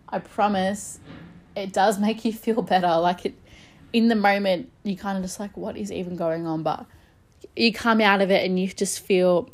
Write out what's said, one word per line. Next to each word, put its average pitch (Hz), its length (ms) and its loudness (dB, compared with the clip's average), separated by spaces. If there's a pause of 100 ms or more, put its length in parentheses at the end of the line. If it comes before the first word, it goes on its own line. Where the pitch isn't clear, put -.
I 190 100 -4
promise 202 800 -2 (560)
it 190 180 -8
does 202 260 2
make 220 260 0
you 226 80 -2
feel 226 280 -2
better. 180 360 2
Like, 175 280 0
it, - 100 -6 (560)
in - 160 4
the 233 80 4
moment, 196 560 0 (120)
you 196 120 -4
kinda 196 260 -6
just 185 180 -8
like, 202 180 -12
"What 190 200 -10
is 196 140 -8
even 180 240 -8
going 165 300 -4
on?" 160 180 -4
But 151 220 -4 (680)
you 233 180 2
come 226 280 2
out 196 200 4
of 190 100 2
it 190 140 4
and 185 140 0
you 190 80 -2
just - 320 -4
feel 180 540 2